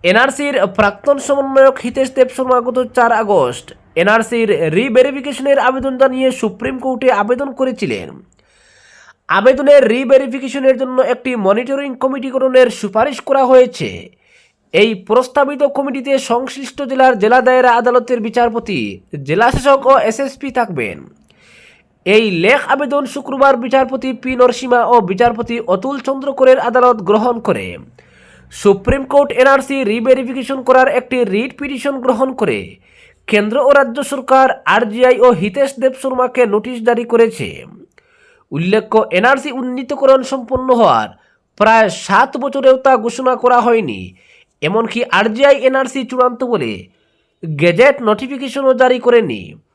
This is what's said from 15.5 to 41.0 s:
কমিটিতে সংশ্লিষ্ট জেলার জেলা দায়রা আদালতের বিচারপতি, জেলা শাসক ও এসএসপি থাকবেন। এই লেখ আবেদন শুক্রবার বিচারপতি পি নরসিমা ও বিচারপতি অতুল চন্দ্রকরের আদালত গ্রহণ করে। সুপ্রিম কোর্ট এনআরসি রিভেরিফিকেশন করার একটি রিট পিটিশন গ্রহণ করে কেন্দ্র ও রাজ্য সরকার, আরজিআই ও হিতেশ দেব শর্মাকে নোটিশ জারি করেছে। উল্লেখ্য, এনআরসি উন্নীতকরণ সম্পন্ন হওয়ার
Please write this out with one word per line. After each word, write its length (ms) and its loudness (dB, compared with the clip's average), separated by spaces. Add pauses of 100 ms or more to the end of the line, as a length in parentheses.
কমিটিতে 560 -2
সংশ্লিষ্ট 640 -6
জেলার 360 2
জেলা 220 2
দায়রা 320 4
আদালতের 480 0
বিচারপতি, 800 -4 (220)
জেলা 300 2
শাসক 340 0
ও 120 6
এসএসপি 520 -4
থাকবেন। 540 -6 (1000)
এই 260 2
লেখ 380 0
আবেদন 380 -2
শুক্রবার 500 0
বিচারপতি 560 -2
পি 240 -8
নরসিমা 480 2
ও 160 4
বিচারপতি 600 -2
অতুল 400 -4
চন্দ্রকরের 580 2
আদালত 380 2
গ্রহণ 440 0
করে। 360 -6 (760)
সুপ্রিম 540 0
কোর্ট 280 2
এনআরসি 520 2
রিভেরিফিকেশন 760 -2
করার 260 4
একটি 360 -2
রিট 340 -4
পিটিশন 420 -6
গ্রহণ 320 0
করে 440 -6 (500)
কেন্দ্র 320 0
ও 140 2
রাজ্য 300 0
সরকার, 460 0 (160)
আরজিআই 560 2
ও 100 6
হিতেশ 480 -2
দেব 140 0 (100)
শর্মাকে 440 -2
নোটিশ 360 -4
জারি 220 0
করেছে। 600 0 (840)
উল্লেখ্য, 600 0
এনআরসি 420 2
উন্নীতকরণ 680 0
সম্পন্ন 520 -4
হওয়ার 340 2 (480)